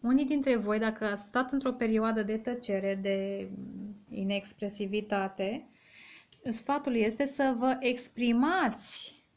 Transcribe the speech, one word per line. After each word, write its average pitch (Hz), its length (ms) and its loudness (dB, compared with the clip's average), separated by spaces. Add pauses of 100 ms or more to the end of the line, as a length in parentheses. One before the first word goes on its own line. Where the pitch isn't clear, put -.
unii 262 240 4
dintre 269 320 2
voi, 208 220 0
dacă 220 260 0
ați 208 180 -2
stat 254 300 -2
într-o 262 200 0
perioadă 220 500 2
de 220 160 -2
tăcere, 196 560 -2
de 196 540 -2 (600)
inexpresivitate, 202 1600 -4 (760)
sfatul 277 500 -2
este 233 320 2
să 269 320 2
vă 254 220 2
exprimați 247 1400 0 (120)